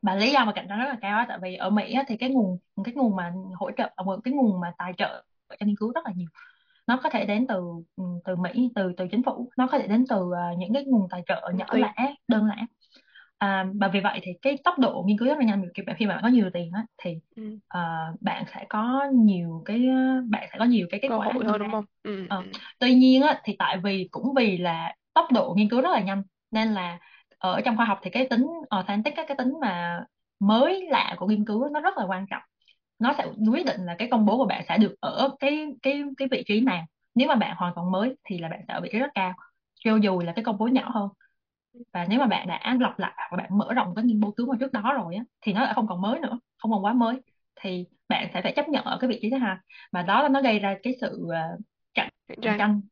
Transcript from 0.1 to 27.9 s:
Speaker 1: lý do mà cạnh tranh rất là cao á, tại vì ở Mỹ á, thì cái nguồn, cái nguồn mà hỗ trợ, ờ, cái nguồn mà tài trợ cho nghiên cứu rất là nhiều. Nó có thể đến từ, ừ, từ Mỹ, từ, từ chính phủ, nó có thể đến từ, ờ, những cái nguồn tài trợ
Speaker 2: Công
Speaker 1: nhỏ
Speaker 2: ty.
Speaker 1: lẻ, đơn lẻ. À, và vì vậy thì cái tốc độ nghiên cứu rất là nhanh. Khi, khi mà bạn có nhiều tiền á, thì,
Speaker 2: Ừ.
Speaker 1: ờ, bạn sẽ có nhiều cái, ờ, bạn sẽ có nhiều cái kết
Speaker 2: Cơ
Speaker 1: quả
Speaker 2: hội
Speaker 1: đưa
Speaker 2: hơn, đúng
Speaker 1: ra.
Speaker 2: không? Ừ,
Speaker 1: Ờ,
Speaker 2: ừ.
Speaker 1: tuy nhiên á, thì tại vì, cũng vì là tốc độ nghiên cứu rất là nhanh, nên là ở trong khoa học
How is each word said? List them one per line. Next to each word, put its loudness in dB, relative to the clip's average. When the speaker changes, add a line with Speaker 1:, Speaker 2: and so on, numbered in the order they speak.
Speaker 1:
lý 2
do 4
mà -2
cạnh -8
tranh -6
rất -2
là -6
cao -2
á, 0
tại -10
vì -8
ở -4
Mỹ 0
á, 0
thì -4
cái -4
nguồn, 0
cái -8
nguồn 2
mà -6
hỗ -6
trợ, -4
ờ, -8
cái -2
nguồn 2
mà -6
tài -8
trợ -4
cho -6
nghiên 0
cứu -4
rất -4
là -8
nhiều. -6
Nó 0
có 0
thể -2
đến 0
từ, -2
ừ, -8
từ -4
Mỹ, 0
từ, 0
từ -4
chính 0
phủ, -4
nó 4
có 2
thể -2
đến 4
từ, 0
ờ, -2
những -2
cái -2
nguồn 2
tài -8
trợ 0
Speaker 2:
Công -4
Speaker 1:
nhỏ -4
Speaker 2:
ty. 4
Speaker 1:
lẻ, 0
đơn 4
lẻ. -2
À, 0
và 2
vì 2
vậy -2
thì -12
cái 0
tốc 2
độ 2
nghiên 4
cứu 2
rất 2
là 2
nhanh. 2
Khi, -10
khi 0
mà 0
bạn -6
có 2
nhiều 6
tiền -6
á, -4
thì, -8
Speaker 2:
Ừ. -12
Speaker 1:
ờ, -6
bạn -4
sẽ -14
có -2
nhiều 4
cái, 0
ờ, 2
bạn -2
sẽ -12
có 2
nhiều 4
cái -6
kết 0
Speaker 2:
Cơ 0
Speaker 1:
quả -2
Speaker 2:
hội -2
Speaker 1:
đưa 0
Speaker 2:
hơn, 2
đúng -4
Speaker 1:
ra. -4
Speaker 2:
không? -4
Ừ, -8
Speaker 1:
Ờ, -4
Speaker 2:
ừ. -8
Speaker 1:
tuy 6
nhiên 10
á, 4
thì -4
tại 0
vì, -2
cũng -4
vì 4
là -4
tốc 4
độ 2
nghiên 4
cứu 2
rất 2
là 2
nhanh, -2
nên 0
là -6
ở 0
trong 0
khoa 2
học 0